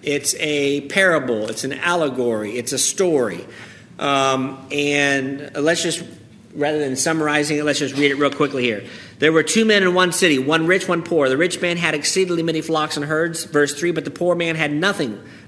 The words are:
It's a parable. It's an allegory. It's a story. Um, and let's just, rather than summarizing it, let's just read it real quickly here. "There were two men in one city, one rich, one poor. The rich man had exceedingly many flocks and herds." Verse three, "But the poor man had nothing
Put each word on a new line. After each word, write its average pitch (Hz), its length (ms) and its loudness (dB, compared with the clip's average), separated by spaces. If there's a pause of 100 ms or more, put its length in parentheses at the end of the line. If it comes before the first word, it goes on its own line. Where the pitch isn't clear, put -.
It's 143 360 -2
a 143 440 0
parable. 135 680 0
It's 110 140 -6
an 135 80 -4
allegory. 123 840 -2
It's 120 160 -4
a 135 60 -4
story. 123 680 0 (540)
Um, 135 720 0
and 143 840 0
let's 160 260 0
just, 170 220 -4 (500)
rather 147 240 0
than 139 160 -2
summarizing 151 640 0
it, 147 60 -2
let's 147 160 0
just 131 160 -4
read 143 160 4
it - 20 -2
real 139 160 2
quickly 139 320 -2
here. 113 220 -2 (340)
"There 156 140 4
were 160 100 4
two 220 220 2
men 208 180 4
in 185 100 4
one 180 200 4
city, 165 260 4
one 160 300 2
rich, 185 180 2
one 170 160 0
poor. 151 260 2
The 131 100 2
rich 175 220 0
man 175 160 0
had 170 180 0
exceedingly 170 500 0
many 160 160 0
flocks 156 360 -2
and 147 80 -4
herds." 160 400 -2
Verse 143 300 2
three, 175 160 -2
"But 165 140 -2
the 139 80 -8
poor 175 240 0
man 165 180 -2
had 156 180 -2
nothing 151 480 0 (280)